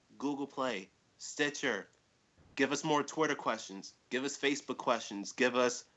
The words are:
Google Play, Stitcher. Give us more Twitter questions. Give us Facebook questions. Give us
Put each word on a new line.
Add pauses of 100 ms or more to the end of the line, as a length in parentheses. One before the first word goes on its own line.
(180)
Google
Play, (300)
Stitcher. (680)
Give
us
more
Twitter
questions. (160)
Give
us
Facebook
questions.
Give
us (120)